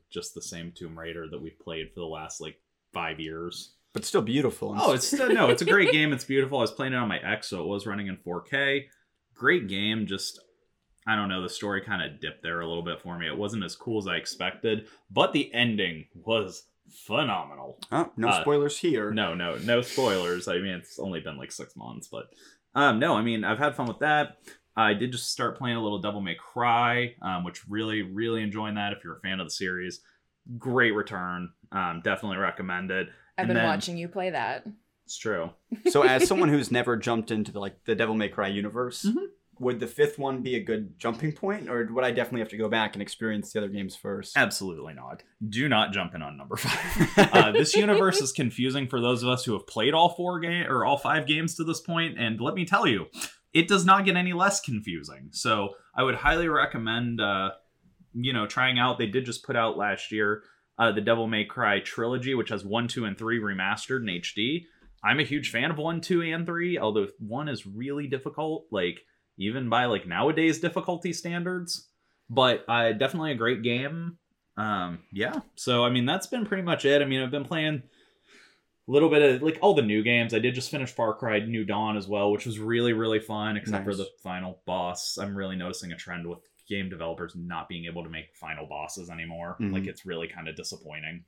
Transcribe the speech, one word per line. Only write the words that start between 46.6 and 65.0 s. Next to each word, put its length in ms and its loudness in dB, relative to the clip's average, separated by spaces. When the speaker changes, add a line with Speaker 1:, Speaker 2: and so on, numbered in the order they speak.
Speaker 1:
<laughs> 40 -2
Uh, 180 8
this 240 4
universe 460 6
is 120 0
confusing 540 0
for 120 -2
those 240 2
of 60 2
us 160 0
who 80 0
have 140 -4
played 260 2
all 160 6
four 320 -2
ga-, 260 -2
or 180 2
all 120 4
five 300 2
games 280 0
to 80 -4
this 160 -2
point, 400 -2
and 220 0
let 140 0
me 100 0
tell 220 -2
you, 180 0
it 160 6
does 160 4
not 200 8
get 120 4
any 160 0
less 260 2
confusing. 720 -8
So 440 0
I 100 2
would 120 4
highly 340 4
recommend, 720 0
uh, 300 2
you 200 -2
know, 140 0
trying 320 2
out. 180 4
They 100 0
did 180 0
just 200 -8
put 100 -2
out 220 2
last 340 -2
year, 320 0
uh, 120 6
the 100 0
Devil 260 2
May 180 0
Cry 340 2
trilogy, 560 -2
which 140 0
has 160 -4
one, 240 0
two, 160 -4
and 120 -4
three 220 0
remastered 600 -2
in 80 -4
H 260 -6
D. 300 -2